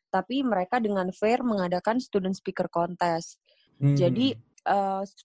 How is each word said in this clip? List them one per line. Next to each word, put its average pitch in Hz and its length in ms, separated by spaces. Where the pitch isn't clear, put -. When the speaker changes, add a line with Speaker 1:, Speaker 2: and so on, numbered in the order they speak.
Speaker 1:
Tapi 254 400
mereka 202 320
dengan 202 320
fair 226 320
mengadakan 202 560
student 190 400
speaker 185 320
contest. 170 720
Speaker 2:
Hmm. 139 160
Speaker 1:
Jadi, 247 400
eh, 196 340